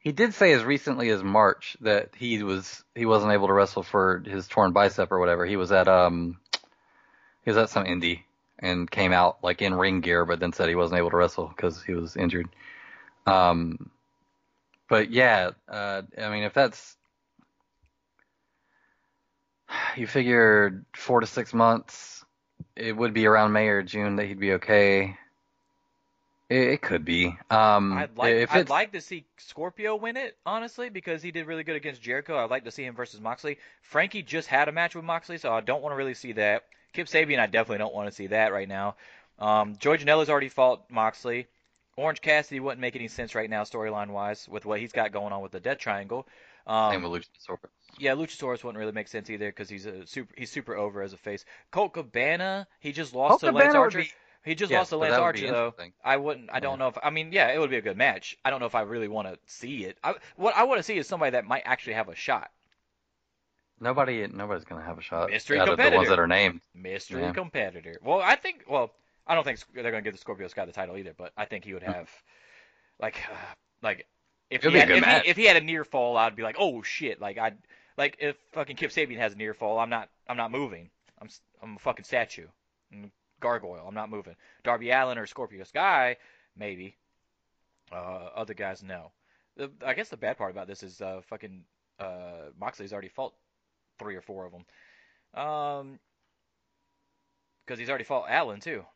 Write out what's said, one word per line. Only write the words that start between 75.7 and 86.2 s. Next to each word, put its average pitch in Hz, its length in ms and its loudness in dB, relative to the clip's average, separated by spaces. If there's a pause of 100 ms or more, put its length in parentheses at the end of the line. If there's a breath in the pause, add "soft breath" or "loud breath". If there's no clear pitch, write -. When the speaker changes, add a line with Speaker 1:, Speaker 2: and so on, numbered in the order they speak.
Speaker 2:
fall, 120 320 -2
I'd 110 200 2
be 113 80 -8
like, 110 120 -6
"Oh, 156 260 -2
shit." - 380 -8
Like, 101 160 -10
I'd, 110 220 -4 (380 soft breath)
like, 139 240 -2
if 147 160 -4 (160)
fucking 139 240 -8
Kip 156 160 -6
Sabian 135 260 -4
has 110 140 -2
a 101 40 -18
near 107 180 -8
fall, 110 260 -2
I'm 117 100 -2
not, 113 180 -6 (200)
I'm 123 80 -6
not 113 160 -6
moving. 104 360 -10 (320)
I'm 107 60 -20
s-, - 140 -20 (200)
I'm 110 140 -16
a 98 60 -20
fucking 113 240 -6
statue. 110 420 -6 (460)
I'm 101 140 -20
a 101 40 -20 (300)
gargoyle. 98 480 -6
I'm 101 80 -16
not 107 120 -10
moving. 98 280 -14 (260 soft breath)
Darby 120 300 -2
Allin 131 260 0
or 107 80 -10
Scorpio 104 380 -14
Sky, 143 520 0 (400 soft breath)